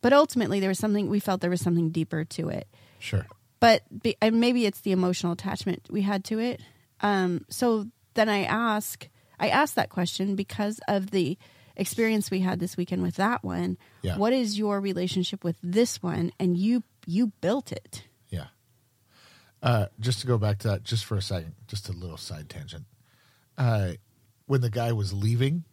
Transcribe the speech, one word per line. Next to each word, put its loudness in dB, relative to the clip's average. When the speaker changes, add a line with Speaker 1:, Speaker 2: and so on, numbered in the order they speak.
Speaker 1:
but 6
ultimately, 4
there 2
was 0
something, 0
we 2
felt -2
there 0
was 0
something 2
deeper -2
to -8
it. -8
Speaker 2:
Sure. -2
Speaker 1:
But 8
be-, -2
and 4
maybe 4
it's -4
the 0
emotional 2
attachment -6
we -2
had 0
to -4
it. -4
Um, 2
so 0
then 4
I 2
ask, -2
I 0
asked 2
that 0
question -2
because -4
of 0
the 0
experience 0
we 0
had 0
this -4
weekend -2
with -2
that 0
one. -4
Speaker 2:
Yeah. -2
Speaker 1:
What 2
is 0
your 0
relationship -2
with -2
this 0
one? -2
And 2
you, 2
you 0
built -2
it. -14
Speaker 2:
Yeah. -8
Uh, 4
just -2
to -8
go 4
back 2
to -2
that -2
just -2
for -4
a -2
second, -6
just -10
a -6
little -10
side -12
tangent. -14
Uh, 2
when 2
the 0
guy 0
was -2
leaving 2